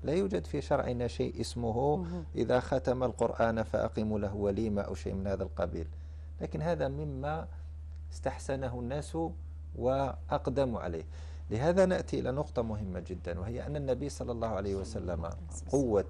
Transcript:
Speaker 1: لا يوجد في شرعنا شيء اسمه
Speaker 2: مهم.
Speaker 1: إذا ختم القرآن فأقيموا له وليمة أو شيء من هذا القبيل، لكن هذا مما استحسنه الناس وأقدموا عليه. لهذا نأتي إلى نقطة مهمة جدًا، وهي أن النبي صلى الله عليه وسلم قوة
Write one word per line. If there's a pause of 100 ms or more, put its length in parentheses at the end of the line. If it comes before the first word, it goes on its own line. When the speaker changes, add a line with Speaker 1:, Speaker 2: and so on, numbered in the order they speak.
Speaker 1:
لا
يوجد
في
شرعنا
شيء
اسمه
Speaker 2:
مهم. (100)
Speaker 1:
إذا
ختم
القرآن
فأقيموا
له
وليمة
أو
شيء
من
هذا
القبيل، (540)
لكن
هذا
مما (640)
استحسنه
الناس (580)
وأقدموا
عليه. (480)
لهذا
نأتي
إلى
نقطة
مهمة
جدًا،
وهي
أن
النبي
صلى
الله
عليه
وسلم (420)
قوة